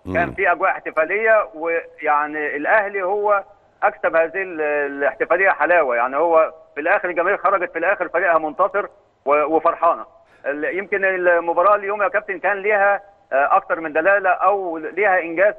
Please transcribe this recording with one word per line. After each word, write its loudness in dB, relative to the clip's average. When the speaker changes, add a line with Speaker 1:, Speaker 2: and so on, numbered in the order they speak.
Speaker 1:
مم. -8
Speaker 2:
كان -2
في 0
أجواء 0
احتفالية، 0
ويعني -4
الأهلي 0
هو 0
أكسب -2
هذه 0
ال-، -8
الاحتفالية 0
حلاوة، 2
يعني 0
هو 4
في -8
الاخر 0
الجماهير 0
خرجت 0
في -8
الاخر -2
فريقها 0
منتصر -2
و-، 2
وفرحانه. 0
ال-، -4
يمكن -4
المباراه 2
اليوم -4
يا 0
كابتن -4
كان -2
ليها، 2
آه، 2
اكتر -2
من -8
دلاله 2
او 0
ليها 0
انجاز 0